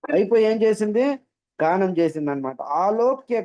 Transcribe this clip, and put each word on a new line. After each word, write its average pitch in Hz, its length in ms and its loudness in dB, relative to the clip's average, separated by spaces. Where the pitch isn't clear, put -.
అయిపోయి 214 320 2
ఏం 220 180 2
చేసింది? 220 560 0
గానం 185 360 0
చేసిందనమాట. 143 640 -2
ఆలోక్య 220 840 0